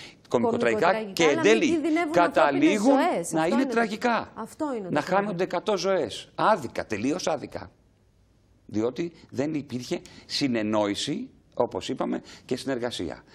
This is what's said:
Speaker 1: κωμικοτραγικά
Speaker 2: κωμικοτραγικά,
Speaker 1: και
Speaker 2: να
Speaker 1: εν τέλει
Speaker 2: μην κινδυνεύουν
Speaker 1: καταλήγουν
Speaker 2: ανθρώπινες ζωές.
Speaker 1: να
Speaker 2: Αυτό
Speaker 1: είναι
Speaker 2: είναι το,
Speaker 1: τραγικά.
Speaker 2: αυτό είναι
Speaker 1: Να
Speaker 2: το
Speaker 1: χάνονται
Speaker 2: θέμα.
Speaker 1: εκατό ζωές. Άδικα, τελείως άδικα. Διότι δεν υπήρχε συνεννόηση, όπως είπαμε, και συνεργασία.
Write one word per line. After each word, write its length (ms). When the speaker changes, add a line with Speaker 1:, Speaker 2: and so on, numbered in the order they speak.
Speaker 1:
κωμικοτραγικά 640
Speaker 2:
κωμικοτραγικά, 220
Speaker 1:
και 120
Speaker 2:
να 60
Speaker 1:
εν 100
τέλει 180
Speaker 2:
μην 100
κινδυνεύουν 300
Speaker 1:
καταλήγουν 800
Speaker 2:
ανθρώπινες 240
ζωές. 160
Speaker 1:
να 100
Speaker 2:
Αυτό 120
Speaker 1:
είναι 80
Speaker 2:
είναι 100
το, 40
Speaker 1:
τραγικά. 600
Speaker 2:
αυτό 420
είναι 120
Speaker 1:
Να 100
Speaker 2:
το 60
Speaker 1:
χάνονται 260
Speaker 2:
θέμα. 120
Speaker 1:
εκατό 340
ζωές. 580
Άδικα, 500
τελείως 420
άδικα. 440
Διότι 460
δεν 240
υπήρχε 480
συνεννόηση, 1040
όπως 360
είπαμε, 320
και 100
συνεργασία. 680